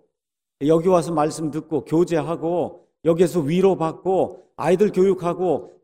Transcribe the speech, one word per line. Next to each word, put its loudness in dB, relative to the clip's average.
여기 2
와서 2
말씀 -2
듣고 -6
교제하고 -2
여기에서 2
위로받고 0
아이들 2
교육하고 -2